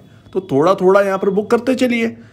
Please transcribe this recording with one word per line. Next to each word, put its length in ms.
तो 180
थोड़ा 240
थोड़ा 260
यहाँ 160
पर 120
बुक 220
करते 240
चलिए। 400